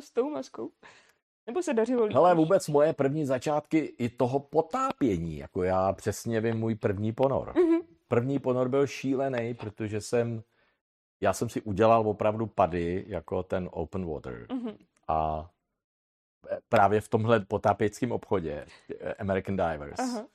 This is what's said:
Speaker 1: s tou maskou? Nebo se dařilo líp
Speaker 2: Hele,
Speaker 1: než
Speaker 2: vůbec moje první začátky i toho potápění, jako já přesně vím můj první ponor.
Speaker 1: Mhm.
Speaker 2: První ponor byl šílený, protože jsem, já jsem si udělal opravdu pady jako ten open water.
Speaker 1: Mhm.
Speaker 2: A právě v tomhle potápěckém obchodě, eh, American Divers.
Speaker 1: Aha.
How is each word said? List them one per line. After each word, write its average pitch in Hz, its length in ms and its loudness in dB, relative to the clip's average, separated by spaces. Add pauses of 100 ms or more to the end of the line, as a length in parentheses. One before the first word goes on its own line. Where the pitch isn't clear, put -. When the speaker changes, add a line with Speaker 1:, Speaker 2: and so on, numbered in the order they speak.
Speaker 1:
s - 100 -16
tou 262 200 -2
maskou? - 400 -8 (760)
Nebo 349 160 -2
se 302 120 -2
dařilo 226 300 2
líp 208 100 -2
Speaker 2:
Hele, 165 160 8
Speaker 1:
než 175 60 6
Speaker 2:
vůbec 165 320 2
moje 151 240 4
první 143 340 -2
začátky 147 520 0
i 123 300 -2
toho 127 320 0
potápění, 139 1000 -2
jako 80 240 -6
já 92 300 2
přesně 110 480 -4
vím 113 160 0
můj 113 180 -2
první 107 380 -2
ponor. 131 440 0
Speaker 1:
Mhm. 330 240 4 (280)
Speaker 2:
První 123 300 0
ponor 127 300 0
byl 139 180 2
šílený, 131 680 -4
protože 107 460 -6
jsem, 117 420 -2 (800)
já 98 120 2
jsem 120 160 -4
si 120 140 -6
udělal 110 460 4
opravdu 107 380 0
pady 87 600 0
jako 92 360 -6
ten 90 300 -4
open 87 340 -6
water. 62 460 -10
Speaker 1:
Mhm. 233 240 -8 (320)
Speaker 2:
A 78 420 -2 (1200)
právě 104 320 4
v - 80 -8
tomhle 113 320 2
potápěckém 104 720 0
obchodě, 80 540 -4 (340)
eh, - 140 -8
American 98 420 -2
Divers. 78 440 -4
Speaker 1:
Aha. 247 340 -6